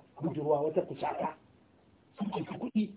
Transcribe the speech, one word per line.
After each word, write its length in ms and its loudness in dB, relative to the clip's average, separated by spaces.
budurwa, 400 2
wata 200 2
kucaka. 520 -2
Sun 80 -2
ɗauki 320 -4
kuɗi, 380 0